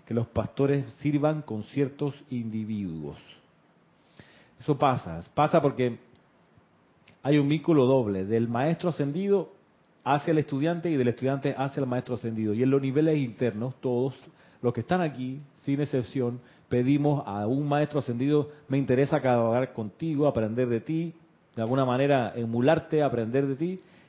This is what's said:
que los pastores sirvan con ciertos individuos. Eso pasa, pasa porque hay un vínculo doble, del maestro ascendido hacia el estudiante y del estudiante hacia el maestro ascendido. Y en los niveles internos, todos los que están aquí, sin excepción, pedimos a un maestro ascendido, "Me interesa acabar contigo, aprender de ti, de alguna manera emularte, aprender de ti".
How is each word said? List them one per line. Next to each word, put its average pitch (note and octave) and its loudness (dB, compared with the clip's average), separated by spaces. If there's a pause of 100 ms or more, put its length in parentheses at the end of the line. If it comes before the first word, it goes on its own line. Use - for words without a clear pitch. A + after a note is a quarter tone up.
que A#2 -6
los A2+ 0
pastores C3+ 0 (100)
sirvan D3 0
con G#2+ -8
ciertos C#3 -4 (160)
individuos. G#2 -6 (1400)
Eso D3 0
pasa, B2 0 (160)
pasa D3+ 4
porque B2 0 (1200)
hay D3 4
un C#3+ 4
vínculo D3+ 4
doble, A2 2
del A2+ 0
maestro D3 -2
ascendido E3 -2 (540)
hacia C#3+ 2
el D#3 4
estudiante D#3+ -2
y D3+ 0
del B2+ 2
estudiante C3 -2
hacia C3+ -4
el C#3 -2
maestro B2 -4
ascendido. A2 -2
Y A2+ -2
en C3 4
los C#3 4
niveles D3+ 2
internos, A#2+ -4
todos B2+ -2 (480)
los A#2+ 0
que A#2 -4
están F3+ 0
aquí, C3 -6 (220)
sin C#3 -2
excepción, B2+ -2 (260)
pedimos C#3+ 2
a G2+ -4
un C#3 0
maestro D3 0
ascendido, C#3 0 (180)
"Me C3+ 0
interesa C3+ 2
acabar B2 2
contigo, D3 -2
aprender A#2 0
de A#2+ -2
ti, D#3+ -4 (420)
de A#2 -6
alguna C3 2
manera B2+ 2
emularte, B2+ 2
aprender B2+ 0
de C#3 -4
ti". F3 -4 (280)